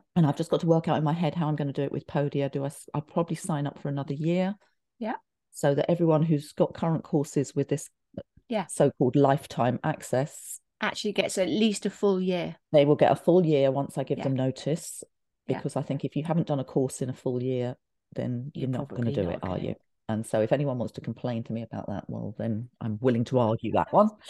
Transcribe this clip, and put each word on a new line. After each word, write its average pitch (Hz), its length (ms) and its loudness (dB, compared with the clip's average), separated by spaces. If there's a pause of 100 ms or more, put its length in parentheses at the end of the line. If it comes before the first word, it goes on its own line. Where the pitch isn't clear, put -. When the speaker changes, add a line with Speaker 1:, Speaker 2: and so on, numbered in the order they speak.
(160)
Speaker 1:
And 170 100 6
I've 143 120 2
just 165 120 -2
got - 120 2
to 175 60 -2
work 165 200 4
out 151 100 2
in 151 60 0
my 156 100 2
head 170 220 0
how 156 120 -2
I'm 151 80 0
gonna 143 180 -4
do 143 100 -2
it 139 80 -4
with - 160 -8
Podia. 143 440 -2
Do 139 120 -4
I 139 40 -2
s-, - 260 -12
I'll 143 80 -2
probably 170 340 -2
sign 147 320 -2
up - 120 -10
for 147 100 -6
another 139 240 -4
year. 175 420 0 (440)
Speaker 2:
Yeah. 233 160 -6 (360)
Speaker 1:
So 143 240 2
that 147 160 2
everyone 165 320 4
who's 156 300 0
got - 200 0
current 165 300 0
courses 143 520 -2
with 143 140 0
this - 200 -4 (580)
Speaker 2:
Yeah. 202 200 -2
Speaker 1:
so-called 135 480 2
lifetime 135 680 2
access - 760 -4 (220)
Speaker 2:
Actually 208 320 -4
gets - 240 -2
at 190 100 2
least 214 380 0
a 208 40 0
full 196 320 0
year. 175 360 -2 (140)
Speaker 1:
they 143 140 8
will 147 100 6
get 139 160 6
a 143 40 4
full 175 300 4
year 139 260 4
once 139 260 -4
I 139 60 0
give 135 160 -2
Speaker 2:
Yeah. 160 60 -4
Speaker 1:
them 135 100 0
notice, 131 680 -4 (440)
Speaker 2:
Yeah. 131 100 0
Speaker 1:
because - 180 -6
I 131 60 -2
think - 240 -4
if - 100 -6
you 143 80 -2
haven't 160 240 0
done 143 120 -2
a 131 60 -4
course - 360 -2
in 127 80 -4
a 131 40 -4
full 123 300 -4
year, 127 320 -2 (380)
then 123 400 -6
Speaker 2:
You're - 80 -8
Speaker 1:
you're 131 80 -2
not 135 200 -2
gonna - 120 -6
Speaker 2:
probably 117 120 0
Speaker 1:
do 104 100 2
Speaker 2:
not 85 100 -2
Speaker 1:
it, - 100 -6
are - 40 -4 (100)
Speaker 2:
gonna. - 120 -6
Speaker 1:
you? - 60 -4 (320)
And 110 180 -2
so 110 160 0
if 110 100 2
anyone 139 260 0
wants 110 160 -4
to - 80 -12
complain 117 440 -6
to - 80 -8
me 113 100 -6
about 107 240 -10
that, 101 220 -8
well, 113 280 -8
then 113 320 -4 (100)
I'm 107 220 -4
willing 123 240 2
to 127 140 2
argue 113 320 0
that 98 200 2
one. 208 180 6 (200)